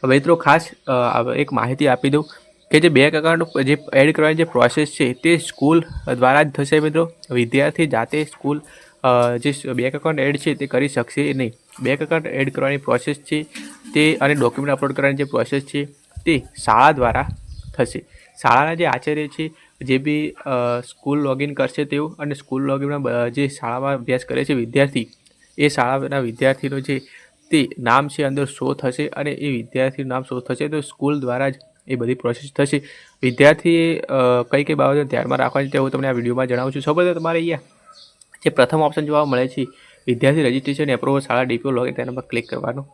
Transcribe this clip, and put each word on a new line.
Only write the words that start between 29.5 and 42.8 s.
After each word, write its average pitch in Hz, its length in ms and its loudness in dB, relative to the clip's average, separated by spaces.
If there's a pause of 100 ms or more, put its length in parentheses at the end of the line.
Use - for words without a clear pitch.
વિદ્યાર્થીનું 131 580 -2
નામ 127 140 -4
શો 127 160 -6
થશે 135 280 -6
તો 151 140 -4
સ્કૂલ 143 380 -4
દ્વારા 127 300 -2
જ 131 40 -6 (340)
એ 131 80 -2
બધી 120 180 -2
પ્રોસેસ 127 420 -6
થશે. 143 260 0 (420)
વિદ્યાર્થીએ, 156 760 4
અ, 123 520 2
કઈ 143 120 2
કઈ 156 100 -2
બાબતો 139 300 2
ધ્યાનમાં 127 340 -2
રાખવાની 135 300 0
તે 143 100 -2
હું 135 120 0
તમને 135 180 -4
આ 135 40 -2
વીડિયોમાં 120 360 -2
જણાવું 127 280 -2
છું. 143 60 -6
સૌપ્રથમ 170 380 0
તમારે 165 200 -2
અહીંયા 165 200 -4 (840)
જે 160 60 4
પ્રથમ 139 280 2
ઓપ્શન 151 280 0
જોવા 147 200 2
મળે 131 220 0
છે 127 200 -6 (400)
વિદ્યાર્થી 139 360 2
રજિસ્ટ્રેશન 139 460 -2
એપ્રુવલ 139 300 0
શાળા 131 240 0
ડી 123 140 -2
પી 139 120 -4
ઓ - 20 0
લોગિન, 127 220 -2
તેના 127 180 -6
પર 127 100 -10
ક્લિક 120 280 -6
કરવાનું 135 440 -8